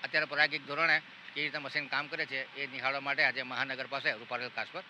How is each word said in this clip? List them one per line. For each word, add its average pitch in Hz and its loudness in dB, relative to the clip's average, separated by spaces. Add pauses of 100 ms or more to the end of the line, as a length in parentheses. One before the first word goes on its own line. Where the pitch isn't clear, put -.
અત્યારે 151 4
પ્રાયોગિક 143 2
ધોરણે 156 4 (360)
કેવી 147 0
રીતે 147 -4
મશીન 143 -4
કામ 139 0
કરે 156 -4
છે 135 -6
એ 139 -4
નિહાળવા 135 0
માટે 139 4
આજે 131 4
મહાનગર 127 -2
પાસે 135 0
રૂપારેલ 120 -4
કાંસ 113 -4
પર 180 -6